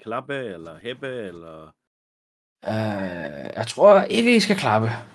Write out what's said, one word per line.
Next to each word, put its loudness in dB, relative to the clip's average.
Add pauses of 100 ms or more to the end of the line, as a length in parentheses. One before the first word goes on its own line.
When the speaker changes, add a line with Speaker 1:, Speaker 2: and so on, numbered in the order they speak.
Speaker 1:
klappe, -6
eller -10
hæppe, -10
eller? -12 (1000)
Speaker 2:
Øh, -6
jeg -4
tror 8
ikke, 4
I 6
skal 2
klappe. 2 (240)